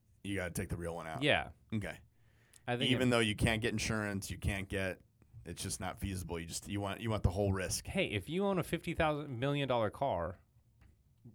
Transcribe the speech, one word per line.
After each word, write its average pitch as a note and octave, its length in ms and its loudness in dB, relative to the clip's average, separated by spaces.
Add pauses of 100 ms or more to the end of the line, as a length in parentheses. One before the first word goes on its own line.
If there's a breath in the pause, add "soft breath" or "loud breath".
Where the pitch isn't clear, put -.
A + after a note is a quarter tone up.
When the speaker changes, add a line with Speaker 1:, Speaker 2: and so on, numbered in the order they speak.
(240)
Speaker 1:
You G2 120 -4
gotta F2+ 140 -2
take E2+ 180 -4
the - 80 -4
real E2+ 180 -4
one E2 120 -8
out. D#2+ 160 -4
Speaker 2:
yeah. A2+ 260 4 (260)
Speaker 1:
Okay. G2 220 -4 (680 soft breath)
Speaker 2:
I B2 100 -2
think B2 140 2
Speaker 1:
Even B2+ 180 4
Speaker 2:
it - 40 6
Speaker 1:
though A#2+ 80 8
you G#2+ 140 4
can't A2+ 280 2
get A2+ 100 2
insurance, G#2 580 0
you G#2+ 80 -6
can't G2 300 -2
get, F#2+ 300 -2 (480)
it's F2 160 -8
just F#2 180 -4
not F#2 200 -4
feasible. F2+ 380 -4
You E2+ 80 -4
just, - 220 -8
you G2+ 140 -2
want, G2 180 -4
you A2+ 100 -4
want G#2 120 0
the G2 80 4
whole G2+ 220 2
risk. F#2 340 -2
Speaker 2:
Hey, F#3 200 0
if G#2 220 -2
you F3 160 0
own G3 140 2
a D#3+ 40 4
fifty E3 320 -4
thousand D3+ 440 0
million C#3 300 2
dollar A#2 220 4
car, F2+ 480 -2 (960)